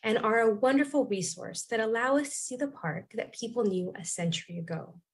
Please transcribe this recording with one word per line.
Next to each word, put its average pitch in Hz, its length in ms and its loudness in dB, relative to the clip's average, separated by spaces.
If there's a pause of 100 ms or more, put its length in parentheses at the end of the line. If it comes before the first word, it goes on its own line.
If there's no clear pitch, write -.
and 220 140 2
are 226 220 4
a 226 160 6
wonderful 277 500 4
resource - 580 -4
that 226 180 -2
allow 233 340 2
us 285 140 2
to - 60 -8
see - 200 -6
the 285 120 -2
park 160 480 -6
that - 220 -6
people 233 280 -2
knew 185 340 0
a 165 60 -10
century 170 520 -4
ago. 165 440 -8 (120)